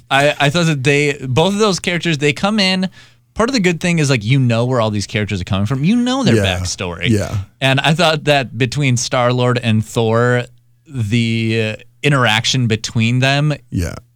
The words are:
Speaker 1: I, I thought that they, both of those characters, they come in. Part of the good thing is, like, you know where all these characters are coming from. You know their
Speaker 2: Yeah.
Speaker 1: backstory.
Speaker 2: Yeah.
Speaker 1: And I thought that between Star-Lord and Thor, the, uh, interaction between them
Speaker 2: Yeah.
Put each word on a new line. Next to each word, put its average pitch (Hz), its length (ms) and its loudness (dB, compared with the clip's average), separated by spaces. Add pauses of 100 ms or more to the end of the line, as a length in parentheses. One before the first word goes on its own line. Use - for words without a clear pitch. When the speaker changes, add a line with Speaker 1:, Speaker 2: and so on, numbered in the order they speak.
Speaker 1:
I, 143 300 2
I 143 100 2
thought 170 160 0
that 147 180 -2
they, 143 300 2 (140)
both 160 260 2
of 202 60 -2
those 208 200 2
characters, 170 380 -2
they 143 160 0
come 208 260 -2
in. 185 300 0 (460)
Part 220 140 0
of 269 40 -4
the 262 80 0
good 175 180 0
thing 170 200 0
is, 143 100 0
like, 127 140 0
you 123 160 2
know 120 260 2
where 127 160 0
all 110 80 0
these 104 180 -2
characters 104 320 -2
are 87 60 -6
coming 98 220 -2
from. 135 160 -2
You 196 140 2
know 254 260 -2
their 113 140 4
Speaker 2:
Yeah. 95 220 0
Speaker 1:
backstory. 90 500 -6
Speaker 2:
Yeah. 101 280 0 (240)
Speaker 1:
And 135 180 2
I 143 140 2
thought 160 300 0
that 139 340 0
between 131 400 0
Star-Lord 123 640 0
and 110 240 0
Thor, 120 600 0 (420)
the, 113 920 0
uh, - 40 -20 (220)
interaction 123 640 2
between 113 520 0
them 143 340 0 (160)
Speaker 2:
Yeah. 85 260 -4 (200)